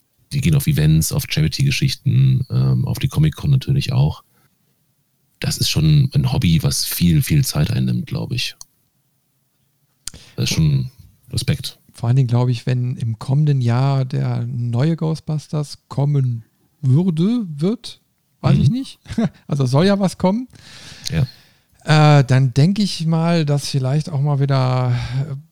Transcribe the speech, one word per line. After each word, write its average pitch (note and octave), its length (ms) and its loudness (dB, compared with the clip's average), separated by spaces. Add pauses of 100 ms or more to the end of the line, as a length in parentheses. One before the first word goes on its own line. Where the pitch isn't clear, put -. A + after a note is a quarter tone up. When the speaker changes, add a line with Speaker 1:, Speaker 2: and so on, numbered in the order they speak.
(320)
Speaker 1:
die C#3+ 100 -2
gehen D#3 140 2
auf C#3 100 0
Events, - 460 2
auf - 180 -4
Charity-Geschichten, C3 1200 0
ähm, B2+ 380 0
auf A#2+ 100 -4
die D3 100 -2
Comic-Con - 440 0
natürlich C3+ 420 0
auch. C3 300 0 (1160)
Das - 200 -4
ist - 100 0
schon B2+ 460 4
ein C2 180 2
Hobby, E2 300 2
was C#2 220 0
viel, E2+ 360 2
viel D2+ 240 2
Zeit - 240 -2
einnimmt, - 380 -2
glaub - 240 -6
ich. - 240 -6 (1800)
Das B2+ 140 -4
ist - 60 -4
schon C#2 340 0 (420)
Respekt. - 480 -6 (140)
Speaker 2:
Vor - 140 -6
allen A#2+ 80 2
Dingen, C3+ 120 2
glaub B2 220 0
ich, A#2+ 160 -4
wenn B2 300 -4
im A2+ 240 -4
kommenden C#3+ 420 0
Jahr C3 440 0
der B2+ 420 -4
neue B2 480 -2
Ghostbusters D#3 920 -6
kommen C3+ 560 -2 (380)
würde, F3+ 640 2
wird, D#3+ 540 -6 (400)
weiß C#3 160 4
ich - 120 4
Speaker 1:
Mhm. A#3 60 0
Speaker 2:
nicht. - 240 -8 (180)
<laughs> - 300 -4
Also C#3 180 -2
soll C#3 200 2
ja G3+ 140 2
was F#3 180 -2
kommen. A3 300 -2 (640)
Speaker 1:
Ja. D3 160 0 (920)
Speaker 2:
Äh, C3+ 40 6
dann B2+ 300 2
denk F#3+ 260 4
ich F#3 260 -2
mal, E3 400 0
dass C#3+ 240 -2
vielleicht C#3 400 -2
auch C3+ 120 -2
mal C#3+ 180 0
wieder, B2+ 560 0 (340)
äh, C#3 60 -8 (160)